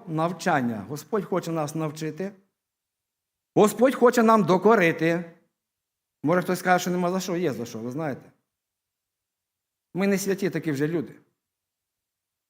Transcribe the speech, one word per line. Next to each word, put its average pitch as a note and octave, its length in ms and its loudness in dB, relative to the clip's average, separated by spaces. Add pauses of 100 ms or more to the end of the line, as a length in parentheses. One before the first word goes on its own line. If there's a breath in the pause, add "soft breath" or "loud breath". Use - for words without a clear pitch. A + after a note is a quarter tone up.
навчання. D#3 800 -2
Господь E3 360 -6
хоче E3+ 260 -4
нас D#3 240 -4
навчити. D#3 580 -6 (1300)
Господь G#3+ 360 4
хоче A#3+ 280 4
нам A3 220 6
докорити. F3 800 2 (1000)
Може, F3 200 2
хтось F3+ 160 -2
скаже, F3+ 240 2
що F#3 80 -4
нема F3+ 200 -2
за F#3 100 -4
що, F#3 160 -6
є E3+ 160 -2
за A2+ 140 -8
що, A#2 120 -12
ви A#2 120 -8
знаєте. C3+ 400 -8 (1600)
Ми F#3+ 120 0
не G3 120 2
святі F#3+ 320 -2
такі D#3 220 -4
вже C#3+ 160 -2
люди. D#3 260 -6 (1400)